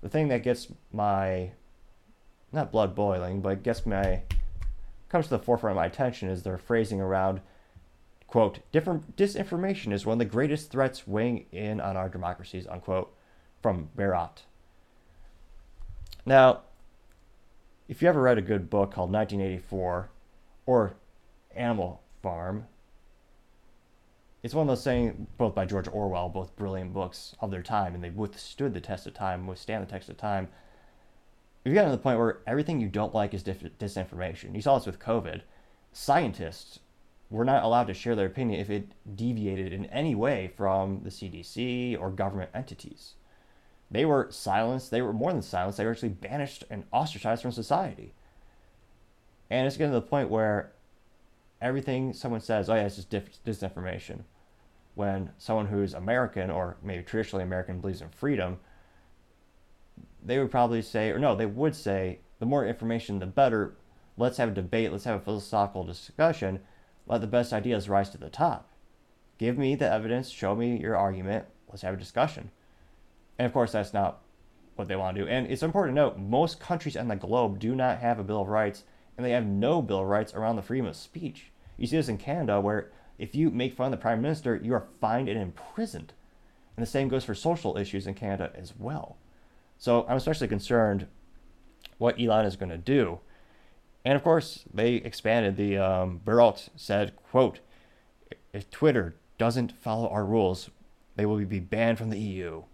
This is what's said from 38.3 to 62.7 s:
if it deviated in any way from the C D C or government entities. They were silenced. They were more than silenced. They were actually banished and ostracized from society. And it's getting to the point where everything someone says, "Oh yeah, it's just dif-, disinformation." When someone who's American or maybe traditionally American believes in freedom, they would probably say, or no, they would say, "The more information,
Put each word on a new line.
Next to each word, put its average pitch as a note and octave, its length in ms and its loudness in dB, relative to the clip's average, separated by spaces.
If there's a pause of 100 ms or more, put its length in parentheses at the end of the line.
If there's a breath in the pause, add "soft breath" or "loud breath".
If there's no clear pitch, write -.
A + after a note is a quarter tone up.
if G2+ 100 -6
it G2+ 220 -4 (240)
deviated G#2 560 -2
in G2 140 -6
any D3 280 -2
way G#2+ 320 0
from F#2+ 560 0
the - 80 -10
C F#2+ 180 -12
D F2 140 -12
C B2 540 -4
or F#2+ 140 -4
government G2 440 -4
entities. - 600 -12 (760 soft breath)
They A#2 140 2
were D3 260 4
silenced. A2+ 600 0
They A#2+ 120 0
were A#2+ 100 -2
more B2+ 200 0
than B2+ 100 -2
silenced. F#2+ 360 -4
They G#2 60 -2
were A2+ 80 0
actually A2+ 180 -4
banished C3 600 -8
and G#2 220 -10
ostracized A#2 500 -2
from - 100 -4
society. A#2 600 -4 (1400 soft breath)
And C3 160 2
it's C3+ 100 -2
getting D3 160 2
to A#2+ 80 4
the A2+ 60 -10
point C#3+ 240 0
where G#2+ 420 0 (880)
everything C3 520 -2
someone A#2 280 -4
says, G#2+ 300 0
"Oh A2+ 40 4
yeah, G#2+ 100 4
it's G2+ 120 -4
just F#2+ 140 -14
dif-, - 320 -6
disinformation." F#2 800 -8 (720 soft breath)
When G2 420 -4
someone A2 300 -2
who's G2+ 280 0
American G2 560 -2
or F2+ 320 -4
maybe F2+ 200 -8
traditionally G2+ 420 -4
American F#2 360 -4
believes F#2 200 -6
in D#2 80 -14
freedom, F#2 520 -2 (1600 soft breath)
they B2 140 0
would C3 120 2
probably A#2+ 300 4
say, A2 300 0
or F2 80 0
no, C3 160 4
they A2 120 0
would C#3+ 300 0
say, F#2+ 440 -2 (180)
"The A#2 80 -2
more C3+ 200 2
information, A2+ 520 -4